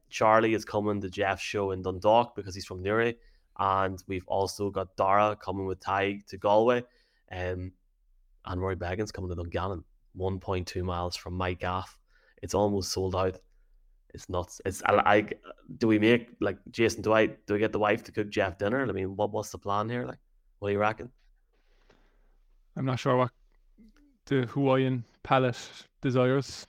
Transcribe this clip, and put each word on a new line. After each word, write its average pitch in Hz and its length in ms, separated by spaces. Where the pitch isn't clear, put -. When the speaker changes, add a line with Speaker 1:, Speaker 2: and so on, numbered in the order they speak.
Speaker 1:
Charlie 113 420
is 104 140
coming 104 340
to 98 80
Jeff's 95 340
show 101 280
in 92 100
Dundalk 104 560
because 95 180
he's 98 120
from 92 160
Newry, 113 340
and 95 480
we've 92 200
also 98 420
got 95 280
Dara 104 380
coming 98 300
with 95 160
Tig 98 460
to 101 100
Galway, 113 460
um, 90 400
and 90 160
Rory 95 160
Beggins 92 340
coming 92 200
to 87 60
Dungannon, 87 460
one 92 260
point 92 280
two 90 180
miles 87 320
from - 160
my 92 220
gaff. 92 440
It's - 100
almost 101 400
sold 95 240
out. 92 220
It's - 160
nuts. 90 380
It's, 95 180
I, 101 220
I, 104 220
do 117 100
we 110 100
make, 117 300
like, 101 160
Jason, 110 300
do 107 140
I, 110 140
do 104 80
I 104 40
get 107 140
the 107 60
wife 104 260
to - 80
cook 104 160
Jeff 95 300
dinner? 120 280
I 101 60
mean, 95 240
what, 104 160
what's 107 180
the 92 80
plan 104 300
here? 123 160
Like, 127 140
what 101 100
do 101 60
you 101 40
reckon? 110 320
Speaker 2:
I'm 131 80
not 131 140
sure 131 180
what 127 140
the 131 200
Hawaiian 131 580
palate 131 360
desires, 127 680